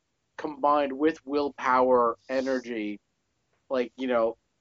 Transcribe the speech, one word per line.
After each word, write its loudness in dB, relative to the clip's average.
combined 0
with -2
willpower 2
energy, -4
like, -2
you -6
know, 0